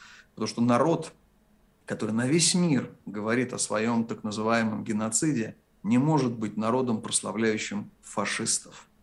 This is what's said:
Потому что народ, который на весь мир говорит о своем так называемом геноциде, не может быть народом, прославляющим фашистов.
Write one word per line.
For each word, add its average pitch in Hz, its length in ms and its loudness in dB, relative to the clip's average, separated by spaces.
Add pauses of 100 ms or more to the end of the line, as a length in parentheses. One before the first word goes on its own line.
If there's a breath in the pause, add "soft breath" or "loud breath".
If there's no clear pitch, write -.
(340 loud breath)
Потому 110 140 -4
что - 140 -4
народ, 135 500 2 (720)
который 110 260 -4
на 120 140 0
весь 160 280 4
мир 165 360 2 (160)
говорит 110 460 -2
о 110 60 -6
своем 113 460 0
так 110 200 -8
называемом 110 600 0
геноциде, 113 720 -2 (260)
не 117 160 4
может 135 340 2
быть 110 240 -6
народом, 113 440 0
прославляющим 107 880 -2 (120)
фашистов. - 840 -4 (140)